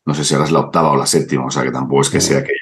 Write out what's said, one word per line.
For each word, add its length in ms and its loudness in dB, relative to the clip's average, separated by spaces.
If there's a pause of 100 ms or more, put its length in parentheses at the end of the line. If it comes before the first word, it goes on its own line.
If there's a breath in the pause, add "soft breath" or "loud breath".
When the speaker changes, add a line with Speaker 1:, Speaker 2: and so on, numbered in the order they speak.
Speaker 1:
no 80 -2
sé 100 -2
si 120 0
ahora 100 2
es 80 0
la 80 4
octava 320 0
o 40 2
la 100 0
séptima, 400 0
o 40 -6
sea 120 -2
que 100 -2
tampoco 300 0
es 80 0
que 100 0
Speaker 2:
Sí. 80 0
Speaker 1:
sea 160 2
que 180 -6